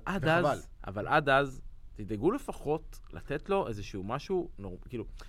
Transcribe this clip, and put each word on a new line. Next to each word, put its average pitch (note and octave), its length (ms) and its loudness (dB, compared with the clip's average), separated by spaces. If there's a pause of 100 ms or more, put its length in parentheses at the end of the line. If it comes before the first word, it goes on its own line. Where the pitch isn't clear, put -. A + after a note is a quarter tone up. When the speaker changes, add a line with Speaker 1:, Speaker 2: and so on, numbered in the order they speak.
Speaker 1:
עד F#3 180 0
Speaker 2:
וחבל. E3 220 6
Speaker 1:
אז, A2+ 220 0 (180)
אבל G#2 220 -4
עד D3 200 6
אז, C3+ 320 6 (340)
תדאגו G#2+ 360 2
לפחות F3 720 -2 (120)
לתת C#3 380 -6
לו G3 180 2
איזשהו G2+ 360 -4
משהו D3 540 -2
נור-, F#2 200 -8 (100)
כאילו, A#2+ 160 -4 (240)